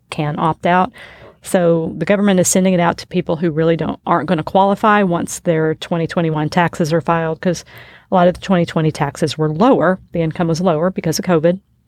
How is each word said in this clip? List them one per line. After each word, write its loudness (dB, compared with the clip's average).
can -4
opt -2
out. 2
So 0
the -4
government 2
is 2
sending 2
it 2
out 0
to -16
people -4
who -2
really 0
don't, -4
aren't 0
gonna -2
qualify 2
once -4
their 0
twenty -4
twenty-one -2
taxes 0
are 2
filed, -2
'cause -4
a 0
lot 6
of 2
the -10
twenty 2
twenty 0
taxes -4
were 0
lower. 2
The -4
income -2
was 0
lower 0
because -4
of -4
covid. 2